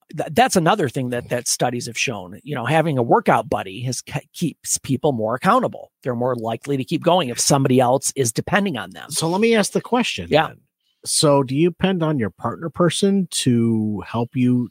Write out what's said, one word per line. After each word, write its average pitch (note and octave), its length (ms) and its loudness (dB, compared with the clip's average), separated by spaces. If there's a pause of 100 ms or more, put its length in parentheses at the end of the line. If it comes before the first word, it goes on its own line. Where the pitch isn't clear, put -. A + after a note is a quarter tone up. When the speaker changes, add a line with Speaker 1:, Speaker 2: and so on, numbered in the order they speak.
(160)
Speaker 1:
th-, - 160 -6
that's A#3 240 2
another F3 320 2
thing B2+ 220 -4
that, B2 200 -6
that B2 200 -4
studies B2 380 -2
have A2+ 100 -10
shown, G2 460 -6
you C#3 120 -8
know, A#2 100 -6
having D3+ 320 2
a A#2+ 60 2
workout C3 460 2
buddy G2+ 320 -6
has B2 200 -6
ke-, - 320 -12
keeps - 440 -4
people C#3+ 340 0
more A2+ 240 -2
accountable. F#3+ 560 0 (120)
They're B2+ 120 -4
more B2 220 -2
likely A2+ 400 -4
to C3 80 -4
keep - 180 -4
going E3+ 240 4
if A#2 140 -6
somebody C3 400 4
else B2+ 340 2
is A#2+ 160 0
depending G3 460 -2
on F#2+ 140 -10
them. D#2+ 200 -16
Speaker 2:
So D#3 160 -2
let F3+ 140 0
me A3+ 120 4
ask G#3 200 0
the F#3+ 80 0
question A3+ 480 -4
Speaker 1:
Yeah. D3+ 180 2
Speaker 2:
then. - 140 -16 (420)
So C#3+ 400 4
do C3 140 -4
you E3+ 140 4
depend F#3+ 320 0
on D#3 160 0
your G#2 100 0
partner A#2 400 -8
person F#3+ 600 2
to A2+ 760 0
help A#2 300 -4
you B2 340 0